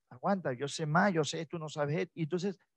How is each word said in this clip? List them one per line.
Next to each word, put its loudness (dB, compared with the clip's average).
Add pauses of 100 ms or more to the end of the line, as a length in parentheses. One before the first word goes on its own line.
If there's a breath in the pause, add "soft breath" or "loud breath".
"Aguanta, 0
yo -4
sé -4
más, 4
yo 4
sé -2
esto, -8
no -6
sabes 0
esto". -4
Y -2
entonces -2 (200)